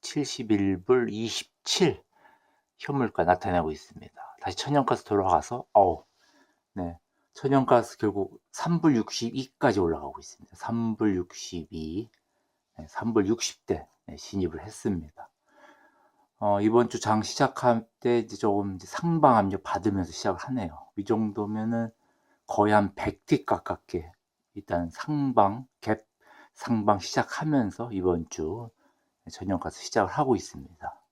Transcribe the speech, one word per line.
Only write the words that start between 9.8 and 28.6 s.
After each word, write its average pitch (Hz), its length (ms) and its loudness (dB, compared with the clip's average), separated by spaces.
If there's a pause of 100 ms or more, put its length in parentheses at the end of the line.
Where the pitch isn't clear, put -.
올라가고 80 400 -2
있습니다. - 360 -20
삼 117 400 -4
불 104 200 2
육십이, 85 920 -8 (680)
네, 78 100 -16
삼 113 240 -6
불 104 140 4
육십 - 400 -4
대, 80 220 -4 (180)
네, 80 100 -14
진입을 82 460 -4
했습니다. 90 680 -8 (1120)
어, 101 200 2
이번 117 260 6
주 120 100 -6
장 110 240 2
시작할 120 640 0 (140)
때 120 200 2
이제 107 140 -8
조금 101 420 0
이제 87 100 -14
상방 156 500 4
압력 98 260 2
받으면서 95 480 -2
시작을 92 300 -4
하네요. 104 460 -8 (100)
이 101 80 -8
정도면은 110 840 -2 (560)
거의 104 260 4
한 104 220 4
백 - 320 -6
틱 - 180 2
가깝게 87 680 -6 (440)
일단 85 340 -4
상방, 127 800 0 (160)
갭 107 200 -2 (520)
상방 107 440 2
시작하면서 120 920 -2
이번 90 380 0
주 104 400 -6 (600)